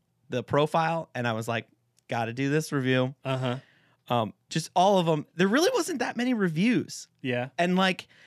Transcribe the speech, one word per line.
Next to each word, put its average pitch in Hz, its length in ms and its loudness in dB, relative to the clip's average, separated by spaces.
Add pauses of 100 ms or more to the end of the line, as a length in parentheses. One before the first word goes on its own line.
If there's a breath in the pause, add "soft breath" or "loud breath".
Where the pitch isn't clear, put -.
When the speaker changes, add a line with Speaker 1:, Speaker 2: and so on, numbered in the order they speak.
(300)
Speaker 1:
the 123 140 -4
profile 160 720 0
and 120 120 -2
I 113 60 0
was 110 140 -6
like, 117 200 -4 (420)
"Gotta 117 240 -2
do 139 160 -2
this 156 220 -2
review." 131 520 2
Speaker 2:
Uh-huh. 131 340 -2 (520 soft breath)
Speaker 1:
Um, 113 240 0 (160)
just - 260 -6
all 190 240 4
of 165 80 0
'em. 156 180 0 (100)
There 180 120 4
really 311 260 2
wasn't 339 260 -2
that 247 180 -6
many 247 160 0
reviews. 190 720 0 (140)
Speaker 2:
Yeah. 123 360 -2
Speaker 1:
And, 180 200 2
like, 185 300 0 (200 soft breath)